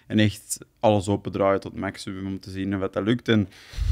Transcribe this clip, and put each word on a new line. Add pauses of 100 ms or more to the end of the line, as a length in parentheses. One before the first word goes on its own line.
En
echt (220)
alles
opendraaien
tot
maximum
om
te
zien
of
dat
lukt.
En, (440)